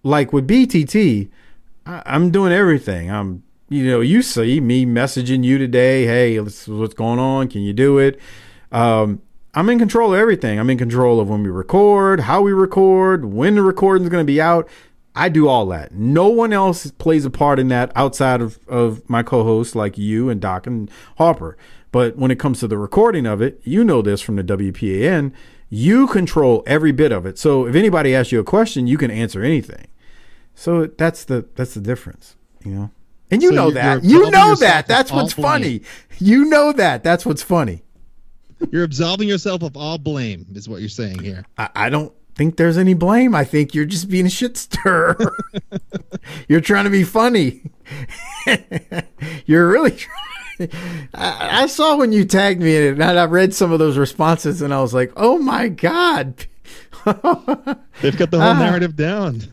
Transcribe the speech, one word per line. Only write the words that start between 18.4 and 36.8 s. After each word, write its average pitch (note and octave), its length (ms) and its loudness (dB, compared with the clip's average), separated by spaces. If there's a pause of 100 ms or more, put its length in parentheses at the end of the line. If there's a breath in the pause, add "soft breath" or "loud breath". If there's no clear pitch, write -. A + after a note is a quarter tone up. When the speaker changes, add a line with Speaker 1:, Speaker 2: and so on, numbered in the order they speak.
Speaker 1:
of, A2 160 -8 (100)
of A#2+ 400 -2
my A#2 140 -2
co-hosts A2+ 540 0
like G#2 200 -4
you G#2+ 320 -2
and G#2+ 140 -4
Doc F#2+ 240 -8
and A2+ 240 -8 (300 loud breath)
Harper. D#3 360 0 (360 soft breath)
But A#2+ 260 0
when C3 140 0
it B2 80 -2
comes C3 220 -2
to A#2 60 -6
the G#2 120 -4
recording E3+ 480 0
of G#2 120 -2
it, B2+ 240 -4
you F#3 200 0
know D3+ 180 2
this G2+ 200 -2
from G#2 160 -6
the G2 60 -4
W F#2+ 280 -4
P G2+ 340 -4
A F#3 60 2
N, C#3+ 200 -2 (380 soft breath)
you G3 380 2
control D3+ 580 2
every D3+ 260 2
bit C#3 200 2
of F#2 160 -4
it. F#2+ 100 -10
So C3+ 300 2
if B2 80 -4
anybody E3 400 2
asks B2 160 0
you A#2 80 2
a G2+ 40 -2
question, F#3 440 0
you C#3 100 0
can C3 140 -2
answer G#2+ 320 -6
anything. D3 420 -4 (680 soft breath)
So E3+ 320 -2
that's D#3+ 380 -4
the, B2 280 -4
that's B2+ 220 -8
the G#2+ 60 -10
difference, - 540 -10 (300)
you G2+ 60 -10
know? G2+ 180 -10 (400)
And A#3+ 140 2
you F4+ 60 6
Speaker 2:
So - 60 4
Speaker 1:
know E3+ 100 2
Speaker 2:
you're, D3+ 80 4
Speaker 1:
that. C3 300 0
Speaker 2:
you're F#3+ 80 6 (100)
Speaker 1:
You G#4 40 6
Speaker 2:
absolving - 60 0
Speaker 1:
know G4+ 180 8
Speaker 2:
yourself G#4 120 4
Speaker 1:
that. E3+ 240 4
Speaker 2:
of - 20 -12
Speaker 1:
That's C4 240 0
Speaker 2:
all C#4 60 -2
Speaker 1:
what's A#3+ 180 -2
Speaker 2:
blame. D3+ 100 -4
Speaker 1:
funny. D3+ 360 -2 (360 loud breath)
You A#3 280 4
know D4 260 4
that. E3+ 320 0